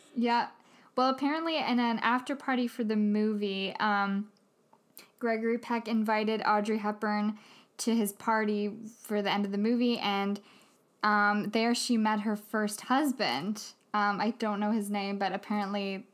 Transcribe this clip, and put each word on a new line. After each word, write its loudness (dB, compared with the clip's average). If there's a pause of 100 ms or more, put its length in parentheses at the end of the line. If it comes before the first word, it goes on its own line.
(140)
Yeah. 2 (480)
Well, 4
apparently -2
in 0
an 0
after 0
party 0
for -4
the 0
movie, 0
um, 0 (880)
Gregory 0
Peck -4
invited 2
Audrey 2
Hepburn -2 (400)
to 0
his 2
party 0 (300)
for -2
the 0
end 0
of -4
the -2
movie, 2
and, -2 (640)
um, 2
there 2
she 0
met 2
her 0
first -4
husband. 0 (180)
Um, 2
I 0
don't -2
know 0
his 0
name, -4
but 0
apparently -4